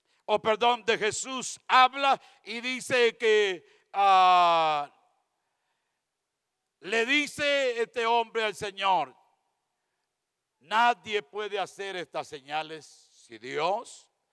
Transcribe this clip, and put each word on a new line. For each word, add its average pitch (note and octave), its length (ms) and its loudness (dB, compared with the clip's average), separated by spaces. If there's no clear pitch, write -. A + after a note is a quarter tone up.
o G#3 160 0
perdón, A3+ 420 0
de G#3+ 140 0
Jesús, A#3 680 -6
habla C4 560 4
y A3+ 160 -10
dice A#3+ 560 -2
que, G#3+ 800 -2
ah, F3 1000 4
le A3 240 -2
dice C#4 760 -2
este A3+ 240 -4
hombre A3+ 380 -2
al G#3+ 100 -2
Señor: F#3+ 600 -4
"Nadie G#3+ 640 0
puede G#3 340 -10
hacer F#3+ 380 -8
estas D#3+ 320 -10
señales D3+ 580 -10
si - 540 -20
Dios D#3 680 -6